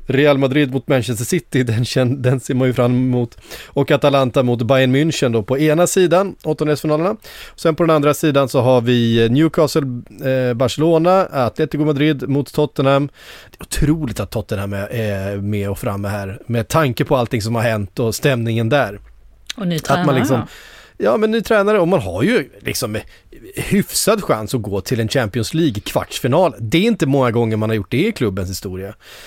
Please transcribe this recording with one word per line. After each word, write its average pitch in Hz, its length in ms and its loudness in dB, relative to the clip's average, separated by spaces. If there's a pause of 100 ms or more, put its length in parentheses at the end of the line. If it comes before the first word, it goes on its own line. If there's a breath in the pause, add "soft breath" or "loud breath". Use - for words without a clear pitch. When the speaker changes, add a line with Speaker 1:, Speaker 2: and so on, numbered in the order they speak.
Speaker 1:
Real 139 320 4
Madrid 135 340 2
mot 131 160 -4
Manchester 123 360 0
City. 156 380 0
Den 117 220 0
kän-, 131 380 0
den 127 180 0
ser 139 140 -4
man 127 140 2
ju 123 60 0
fram 123 180 2
emot. 123 460 0 (280 loud breath)
Och - 240 -2
Atalanta 139 520 2
mot 120 200 0
Bayern 131 340 4
München 143 360 2
då 113 100 2
på 127 160 -2
ena 156 280 2
sidan, 185 480 2 (100)
åttondelsfinalerna. 156 720 -2 (400 loud breath)
Sen 160 180 0
på 175 80 0
den 160 140 4
andra 147 180 2
sidan 139 340 2
så 139 120 0
har 127 200 4
vi, 117 440 2
eh, 117 60 2
Newcastle, 151 520 2 (420)
eh, 127 300 0
Barcelona, 165 720 2
Atletico 143 580 -2
Madrid 147 440 0
mot 139 260 -2
Tottenham. 139 540 0 (420 loud breath)
Det - 100 -20
är - 20 -18 (260)
otroligt 151 320 -2
att 98 100 -6
Tottenham 101 420 -6
är, 98 140 -6
är 101 500 -4
med 101 340 -4
och 98 80 -6
framme 101 300 -6
här, 101 380 -8
med 117 220 -4
tanke 147 360 0
på 143 120 2
allting 117 260 -2
som 113 120 -4
har 113 80 0
hänt 107 360 -2
och 113 160 -2
stämningen 117 540 0
där. 113 300 0 (580)
Speaker 2:
Och 208 100 -6
ny 175 100 -2
Speaker 1:
Att - 120 -6
man 139 80 2
Speaker 2:
tränare, 139 220 2
Speaker 1:
liksom, 131 180 2
Speaker 2:
ja. 113 100 -4 (640 loud breath)
Speaker 1:
ja, 208 60 2
men 220 140 0
ny 226 100 0
tränare, 208 400 2
och 170 80 2
man 180 120 2
har 95 220 -4
ju 190 260 2 (120)
liksom 110 380 -6 (560 soft breath)
hyfsad 196 680 0
chans 110 300 -2
att 120 80 -2
gå 98 180 -4
till 117 200 -2
en 110 80 -2
Champions 117 460 -2
League-kvartsfinal. 139 1040 0
Det 110 200 0
är 180 40 2
inte 214 240 0
många 135 240 2
gånger 113 260 0
man 107 140 -2
har 113 60 0
gjort 101 140 -6
det 147 180 0
i 233 40 -2
klubbens 98 380 -4
historia. 95 440 -10 (320 loud breath)